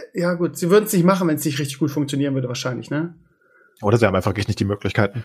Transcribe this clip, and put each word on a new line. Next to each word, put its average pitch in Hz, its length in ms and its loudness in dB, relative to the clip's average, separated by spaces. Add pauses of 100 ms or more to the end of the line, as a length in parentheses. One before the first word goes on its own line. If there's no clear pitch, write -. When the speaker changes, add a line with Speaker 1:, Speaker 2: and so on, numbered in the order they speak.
(140)
Speaker 1:
ja 175 220 -2
gut, 170 220 -4
sie 175 120 0
würden's 208 240 4
nicht 175 100 4
machen, 185 240 4
wenn's 147 160 0
nicht 147 160 -2
richtig 143 200 -6
gut 156 120 0
funktionieren 139 440 -2
würde 127 120 -2
wahrscheinlich, 123 440 -6
ne? 165 240 -4 (640)
Speaker 2:
Oder 107 160 4
sie 110 80 4
haben 95 100 4
einfach 92 160 0
wirklich 101 160 -4
nicht 101 120 -2
die 101 60 0
Möglichkeiten. 104 580 -2